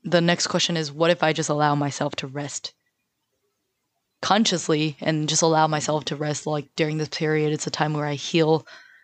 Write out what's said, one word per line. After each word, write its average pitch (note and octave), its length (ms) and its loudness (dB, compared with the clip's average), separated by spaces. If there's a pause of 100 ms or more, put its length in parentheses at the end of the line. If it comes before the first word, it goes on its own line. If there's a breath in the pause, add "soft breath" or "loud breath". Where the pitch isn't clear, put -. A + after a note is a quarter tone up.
The E3+ 180 4
next E3+ 260 2
question F3 280 0
is, D#3 160 -4
what E3 200 2
if E3+ 100 0
I D#3+ 120 2
just D#3 160 -4
allow D3 260 2
myself C#3+ 400 -2
to - 100 -8
rest C#3 480 -10 (1500)
consciously D#3+ 760 2
and D#3 280 0
just D#3 140 2
allow D#3 240 4
myself D3+ 380 -2
to D3+ 100 -4
rest? D3+ 320 -4
Like, D3+ 280 -6
during D#3 220 0
this D3+ 120 -4
period, D3+ 440 0
it's D3+ 140 -4
a D3 40 -6
time D3+ 220 -2
where D3 140 -2
I D3 80 -4
heal. D#3 500 2 (380 loud breath)